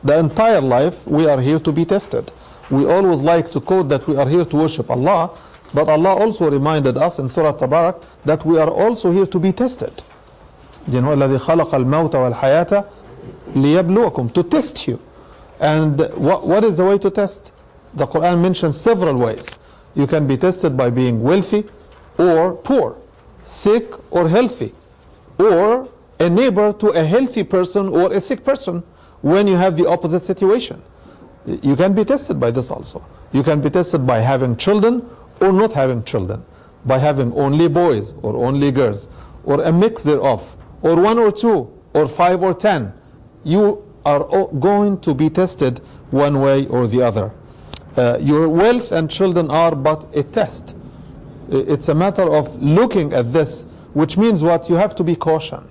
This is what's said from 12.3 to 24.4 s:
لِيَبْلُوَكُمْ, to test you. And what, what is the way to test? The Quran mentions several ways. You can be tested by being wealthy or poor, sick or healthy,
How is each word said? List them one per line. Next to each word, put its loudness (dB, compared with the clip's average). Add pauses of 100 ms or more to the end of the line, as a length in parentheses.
لِيَبْلُوَكُمْ, 2
to 2
test -4
you. -6 (600)
And 0 (160)
what, 0
what 2
is 2
the 2
way 4
to 0
test? -6 (420)
The -4
Quran 0
mentions 0
several 2
ways. -4 (380)
You 0
can 0
be 0
tested 0
by 0
being 0
wealthy 0 (520)
or 4
poor, -2 (480)
sick 0 (200)
or 0
healthy, -2 (640)